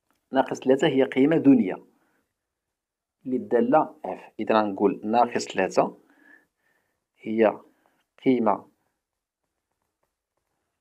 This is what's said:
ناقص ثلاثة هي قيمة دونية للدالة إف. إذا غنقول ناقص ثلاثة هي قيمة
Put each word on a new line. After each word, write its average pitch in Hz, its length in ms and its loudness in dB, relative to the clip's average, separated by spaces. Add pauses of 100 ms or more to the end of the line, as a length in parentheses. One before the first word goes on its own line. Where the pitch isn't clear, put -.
(320)
ناقص 127 280 -4
ثلاثة 135 280 2
هي 131 160 0
قيمة 143 320 0
دونية 120 400 4 (1500)
للدالة 123 680 0 (100)
إف. 92 160 -10 (200)
إذا 110 140 -2
غنقول 104 500 0
ناقص 120 420 -2
ثلاثة - 520 -2 (1200)
هي 110 400 0 (640)
قيمة 113 440 0 (2000)